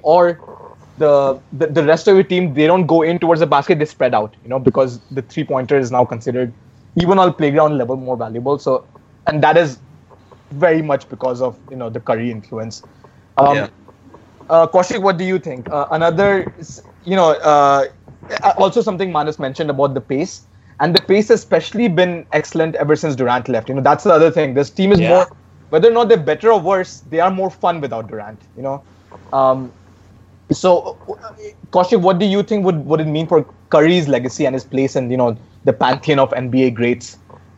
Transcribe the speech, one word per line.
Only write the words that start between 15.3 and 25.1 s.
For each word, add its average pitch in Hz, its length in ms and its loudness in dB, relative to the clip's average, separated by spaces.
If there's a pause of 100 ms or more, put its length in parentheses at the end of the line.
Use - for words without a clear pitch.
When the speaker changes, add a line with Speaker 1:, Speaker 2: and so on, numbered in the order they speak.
Speaker 1:
think? 127 320 -12
Uh, 143 200 -4
another, 175 680 0
s-, - 240 -20 (220)
you 185 120 -2
know, 170 160 4
uh, 143 520 2 (580)
uh, 196 140 2
also 196 240 0
something 185 320 -4
Manas 151 260 -4
mentioned 147 320 -6
about 135 240 0
the 131 60 -4
pace. 143 420 -6 (380)
And 160 140 0
the 156 60 2
pace 208 280 0
has 226 120 4
especially 208 480 -2
been 175 440 0
excellent 160 420 -2
ever 151 220 0
since 151 200 -4
Durant 123 320 -2
left. 113 200 -4
You 131 80 -6
know, 139 40 -4
that's 147 240 2
the 202 80 4
other 160 180 6
thing. 147 240 -2
This 139 160 0
team 190 220 2
is 185 80 6
Speaker 2:
Yeah. 170 80 0
Speaker 1:
more, 185 200 4 (420)